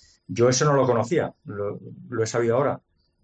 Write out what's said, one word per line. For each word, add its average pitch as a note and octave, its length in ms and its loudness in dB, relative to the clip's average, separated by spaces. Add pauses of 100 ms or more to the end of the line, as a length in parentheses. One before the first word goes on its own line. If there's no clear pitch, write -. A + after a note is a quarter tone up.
(280)
Yo A2+ 200 2
eso C3 160 2
no D3 100 4
lo C3 120 4
conocía, A#2+ 480 0 (100)
lo, G2+ 360 -8 (280)
lo A2+ 140 -2
he A2 60 0
sabido A#2 260 0
ahora. C3 260 0 (440)